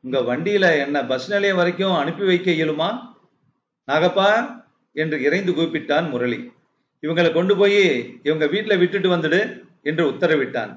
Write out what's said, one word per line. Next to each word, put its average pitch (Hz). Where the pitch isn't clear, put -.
உங்க 127
வண்டியில 165
என்ன 143
bus 127
நிலையம் 202
வரைக்கும் 180
அனுப்பி 160
வைக்க 180
இயலுமா?" 156
"நாகப்பா" 180
என்று 160
இறைந்து 175
கூப்பிட்டான் 151
முரளி. 123
"இவங்களை 165
கொண்டு 180
போய் 202
இவங்க 151
வீட்டுல 202
விட்டுட்டு 180
வந்துடு" 165
என்று 160
உத்தரவிட்டான். 127